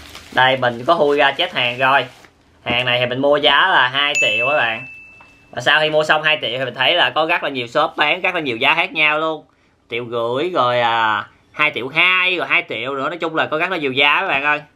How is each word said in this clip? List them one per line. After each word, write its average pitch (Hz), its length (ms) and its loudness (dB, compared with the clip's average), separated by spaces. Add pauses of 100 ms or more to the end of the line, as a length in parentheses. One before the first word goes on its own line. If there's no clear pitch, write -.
(340)
Đây, 131 220 4
mình 120 300 -2
có 139 80 4
khui 147 220 2
ra 139 160 2
check 170 220 -4
hàng 123 240 -2
rồi. 131 280 2 (580)
Hàng 120 200 -2
này 123 160 0
thì 123 60 0
mình 127 160 -4
mua 143 140 4
giá 147 320 4
là 139 200 4
hai 143 320 0
triệu - 280 0
các 151 80 0
bạn. 117 300 -2 (640)
Và - 100 -10
sau 147 200 2
khi 156 100 2
mua 151 140 2
xong 156 180 2
hai 156 180 2
triệu 123 180 -4
thì 135 60 -4
mình 120 100 -6
thấy 135 200 2
là 139 160 2
có 156 160 0
rất 175 160 -2
là 160 60 -4
nhiều 127 180 -6
shop 156 300 -2
bán 165 240 0
rất 185 140 -2
là 175 60 -2
nhiều 131 160 -4
giá 135 180 2
khác 175 180 -2
nhau 151 260 0
luôn. 156 260 -4 (460)
Triệu 120 200 -6
rưỡi, 120 400 -2
rồi, 123 300 2
à, 113 460 0 (260)
hai 151 220 0
triệu 120 140 -6
hai, 180 480 2
rồi 143 100 -4
hai 165 220 0
triệu 123 260 -6
nữa. 135 140 -4
Nói 170 100 -8
chung 165 160 -4
là 139 120 0
có 147 120 -4
rất 180 120 -2
là 185 60 -4
nhiều 143 160 -2
giá 143 280 2
các 196 80 -2
bạn 139 160 -2
ơi. 147 180 0 (140)